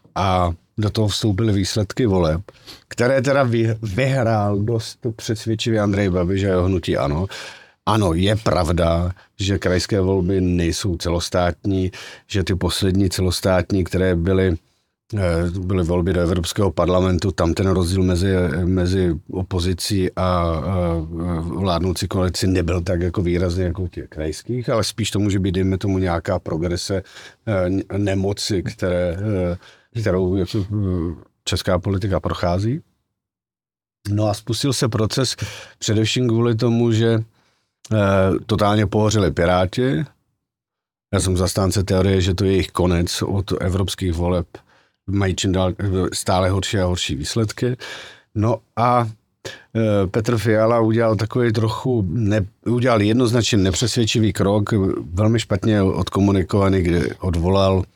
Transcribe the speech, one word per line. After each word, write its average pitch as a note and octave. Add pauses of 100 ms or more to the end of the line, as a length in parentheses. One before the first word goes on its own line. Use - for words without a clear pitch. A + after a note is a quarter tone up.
(160)
a F#2 (260)
do G#2+
toho A2
vstoupily G#2
výsledky G2+
voleb, F2+ (460)
které C3
teda C#3
vy-, A2+
vyhrál A2
dost A2+ (160)
přesvědčivě A2+
Andrej G2+
Babiš F2+
a G2+
jeho F#2
hnutí F#2
ano. D2 (580)
Ano, G2+
je F#2+
pravda, F2 (280)
že G2
krajské F#2
volby F#2+
nejsou F2
celostátní, F2+ (360)
že F#2+
ty F#2
poslední F#2
celostátní, F#2
které F#2
byly, F#2 (640)
eh, F2
byly F#2
volby F2
do F2
Evropského F2+
parlamentu, F2+
tam E2+
ten F#2+
rozdíl F#2
mezi, F#2 (300)
mezi F2+ (160)
opozicí F#2
a, F2+ (120)
eh, E2+
vládnoucí F2+
koalici F#2
nebyl F2+
tak F2
jako F2+
výrazný F2
jako F2
u F2+
těch -
krajských, F#2+
ale A2+
spíš -
to G2+
může G2
být, F#2+
dejme F#2+
tomu, F#2+
nějaká F2+
progrese, F2 (440)
eh, F#2+
nemoci, G2
které, F2+
eh, F#2 (440)
kterou F#2
jako, F#2+
eh, F#2 (280)
česká F#2
politika F#2+
prochází. G2 (1300)
No G#2
a G#2
spustil B2
se C3
proces A#2+ (440)
především A2+
kvůli A#2
tomu, A#2
že, A2+ (720)
eh, A2 (480)
totálně G#2
pohořeli G#2
Piráti. F#2 (1080)
Já G2
jsem F2+
zastánce F#2+
teorie, F#2+
že F#2
to F#2+
je F#2+
jejich F#2
konec E2+
od F#2+
evropských F#2
voleb, F2 (600)
mají G2
čím G2
dál, F#2
eh, G#2 (280)
stále F#2
horší G2
a F#2
horší F2
výsledky. A2+ (580)
No A2 (180)
a, A#2+ (640)
eh, G#2
Petr A#2
Fiala A2
udělal A2+
takový A2+
trochu A2
ne-, G#2 (200)
udělal A#2
jednoznačně A2+
nepřesvědčivý G#2+
krok, G#2 (420)
velmi A2
špatně G#2+
odkomunikovaný, F#2+
kdy E2+
odvolal F#2 (120)